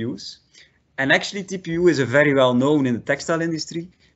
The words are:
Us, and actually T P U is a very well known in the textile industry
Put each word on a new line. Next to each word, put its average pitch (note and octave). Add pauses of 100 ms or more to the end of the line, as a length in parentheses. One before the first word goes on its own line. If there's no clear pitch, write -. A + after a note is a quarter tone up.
Us, - (580)
and C#3
actually F#3+
T F#3+
P E3+
U F3
is C#3+
a C3+
very C#3+
well B2+
known C3+
in B2
the G#2
textile D#3+
industry E3 (260)